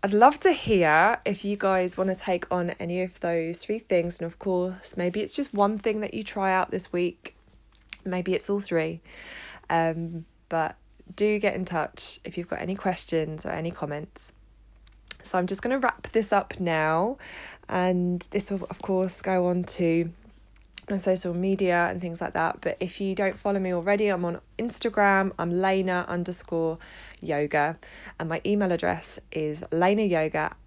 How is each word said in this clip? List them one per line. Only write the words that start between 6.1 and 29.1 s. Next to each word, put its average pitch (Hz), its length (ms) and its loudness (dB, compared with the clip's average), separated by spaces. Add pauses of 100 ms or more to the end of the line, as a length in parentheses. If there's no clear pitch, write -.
you 220 100 -6
try 190 280 0
out 185 200 2
this 185 200 -4
week. 175 440 -4 (680)
Maybe 185 300 -2
it's - 160 -2
all 202 100 0
three. 165 400 0 (720)
Um, 165 560 0 (220)
but 160 280 -2 (380)
do 208 240 2
get 202 160 2
in 185 100 -2
touch - 600 -6
if 170 120 -10
you've 175 120 -6
got - 120 -4
any 180 140 -4
questions 160 720 -2
or - 40 -6
any 165 200 -4
comments. 147 600 -8 (920)
So - 160 0
I'm 180 100 0
just 196 120 -2
gonna 254 200 0
wrap - 320 -2
this 220 200 2
up - 280 0
now, 165 560 2 (520)
and 180 520 2 (100)
this 202 180 -2
will, 196 220 -4
of 190 100 -12
course, 185 400 0
go 185 280 2
on 180 160 0
to 170 480 2 (760)
my 202 100 -2
social 185 360 0
media 180 560 2
and 185 100 -6
things 170 200 -6
like - 140 -6
that. - 260 0
But - 180 -4
if 180 220 -6
you 190 160 -2
don't 190 200 0
follow 202 220 0
me 185 160 0
already, 202 320 2
I'm 185 180 0
on 170 160 -4 (160)
Instagram. 202 800 2
I'm 170 140 -2
lena 185 560 2
underscore 170 720 -4 (420)
yoga, 147 560 0 (440)
and 165 80 -4
my 160 180 -2
email 202 240 2
address 170 480 -2 (140)